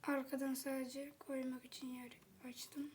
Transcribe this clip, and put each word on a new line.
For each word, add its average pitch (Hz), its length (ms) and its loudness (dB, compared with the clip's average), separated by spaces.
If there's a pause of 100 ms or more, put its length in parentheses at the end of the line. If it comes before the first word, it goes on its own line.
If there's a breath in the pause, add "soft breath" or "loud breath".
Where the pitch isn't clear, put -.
Arkadan 269 520 4
sadece 269 640 0
koymak 262 460 0
için 254 300 -4
yer 247 180 -8 (380)
açtım. 285 440 -4